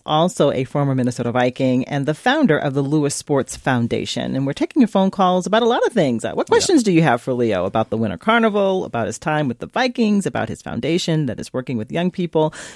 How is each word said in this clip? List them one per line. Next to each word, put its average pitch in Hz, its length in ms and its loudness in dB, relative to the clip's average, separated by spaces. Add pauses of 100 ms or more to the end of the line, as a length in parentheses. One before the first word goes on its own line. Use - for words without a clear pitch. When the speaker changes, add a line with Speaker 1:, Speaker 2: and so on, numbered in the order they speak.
Speaker 1:
also 156 460 2
a 135 140 -2
former 139 300 -2
Minnesota 123 380 -2
Viking 127 520 0
and 143 220 -4
the 151 80 0
founder 254 440 2
of 139 160 -2
the 143 80 0
Lewis 143 320 0
Sports - 420 -2
Foundation. 123 760 -2
And 135 120 -2
we're 139 60 -2
taking - 300 -2
your 214 60 4
phone 190 220 2
calls 180 360 2
about 214 160 2
a 240 60 2
lot 302 180 2
of - 60 -2
things. 135 320 0
Uh, 101 80 -6
what - 160 -4
Speaker 2:
Yeah. - 60 2
Speaker 1:
questions 381 280 4
do 208 100 2
you 160 100 6
have 123 200 2
for 131 120 -4
Leo 107 320 2
about 110 240 0
the 110 60 -2
Winter 110 220 -2
Carnival, 208 640 0
about 113 220 -4
his 107 120 -6
time 151 300 -2
with 117 120 -4
the 82 60 -8
Vikings, 220 600 0
about 113 220 -2
his 104 140 -10
foundation 156 640 -2
that 107 120 -6
is - 140 -12
working 131 240 -6
with 110 160 -8
young 170 180 -2
people? 160 420 0 (240)